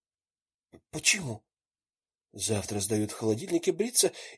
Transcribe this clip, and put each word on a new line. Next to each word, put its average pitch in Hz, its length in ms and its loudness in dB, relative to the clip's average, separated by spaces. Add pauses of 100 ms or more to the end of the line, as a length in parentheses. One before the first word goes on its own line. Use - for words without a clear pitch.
(920)
«Почему?» 147 540 -2 (880)
«Завтра 101 480 -2
сдают 107 320 0
в - 40 -10
холодильнике 127 560 0
Брица 202 420 2 (240)